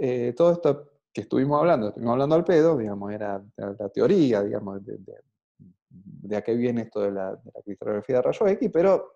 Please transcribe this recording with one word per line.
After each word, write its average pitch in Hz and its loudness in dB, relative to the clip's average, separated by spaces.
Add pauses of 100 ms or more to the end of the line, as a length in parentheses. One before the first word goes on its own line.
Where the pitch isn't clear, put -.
eh, 123 0
todo 170 6
esto 160 -2 (200)
que 110 -6
estuvimos 135 0
hablando, 147 2
estuvimos 117 -2
hablando 139 2
al 170 2
pedo, 165 4
digamos, 101 -6
era, 101 -6 (120)
era 101 -8
la 101 -6
teoría, 120 2
digamos, 101 -6
de, 104 -12
de, 95 -20 (760)
de 101 -10
a 104 -4
qué 113 -2
viene 120 0
esto 107 -8
de 101 0
la, 98 -6
de - -18
la - -16
cristalografía 104 -4
de 123 2
rayos 190 0
X, 214 0
pero, 180 2